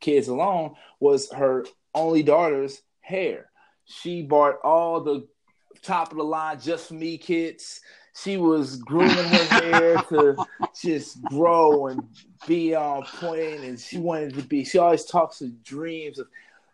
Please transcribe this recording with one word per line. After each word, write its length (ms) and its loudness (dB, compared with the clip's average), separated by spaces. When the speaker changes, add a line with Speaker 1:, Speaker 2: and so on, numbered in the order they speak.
Speaker 1:
kids 280 2
alone, 460 -2
was 320 2
her 320 0
only 280 2
daughter's 600 2
hair. 500 -8
She 360 -10
bought 400 4
all 380 2
the 260 -4
top 300 -4
of 60 -10
the 60 -4
line 360 -6
Just 280 -6
For 60 -18
Me 240 -8
kits. 600 -6
She 220 -6
was 400 2
grooming 520 2
her 160 4
hair 520 2
to 260 4
Speaker 2:
<laughs> 220 -8
Speaker 1:
just 420 -6
grow 680 4
and 140 -8
be 280 0
on 300 -4
point. 600 -8
And 160 -12
she 180 -12
wanted 360 -4
to 80 -8
be, 220 -2
she 140 0
always 260 4
talks 360 0
of 240 -12
dreams 540 -12
of, 80 -12